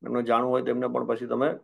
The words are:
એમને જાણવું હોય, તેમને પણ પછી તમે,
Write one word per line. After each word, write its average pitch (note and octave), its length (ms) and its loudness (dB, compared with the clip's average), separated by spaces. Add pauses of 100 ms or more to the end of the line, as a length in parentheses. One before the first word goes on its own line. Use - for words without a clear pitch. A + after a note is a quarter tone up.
એમને A#2+ 200 -2
જાણવું A#2+ 280 2
હોય, B2+ 100 2
તેમને B2 260 0
પણ B2 180 -2
પછી A#2 200 -2
તમે, B2+ 380 0